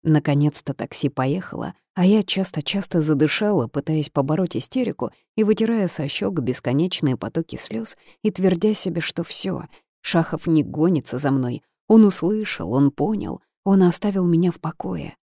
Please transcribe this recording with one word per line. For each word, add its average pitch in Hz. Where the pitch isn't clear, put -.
Наконец-то 147
такси -
поехало, 160
а 180
я 202
часто-часто 185
задышала, 156
пытаясь 151
побороть 156
истерику -
и 214
вытирая 214
со 151
щек 190
бесконечные 131
потоки -
слез -
и 214
твердя 185
себе, 180
что -
все, -
Шахов -
не 156
гонится 151
за 135
мной. 127
Он 220
услышал, 196
он 139
понял, 147
он 196
оставил 185
меня 175
в -
покое. 165